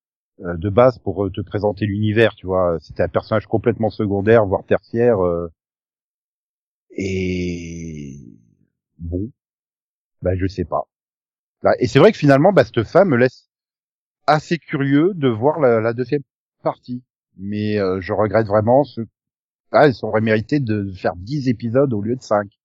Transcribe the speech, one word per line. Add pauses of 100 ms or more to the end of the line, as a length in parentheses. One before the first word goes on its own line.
(420)
euh,
de
base
pour,
euh,
te
présenter
l'univers,
tu
vois.
C'était
un
personnage
complètement
secondaire,
voire
tertiaire.
Euh, (1400)
et (800)
bon, (920)
bah,
je
sais
pas. (760)
Là,
et
c'est
vrai
que
finalement,
bah,
cette
fin
me
laisse (800)
assez
curieux
de
voir
la,
la
deuxième (400)
partie. (340)
Mais,
euh,
je
regrette
vraiment
ce, (720)
ah,
ils
auraient
mérité
de
faire
dix
épisodes
au
lieu
de
cinq. (180)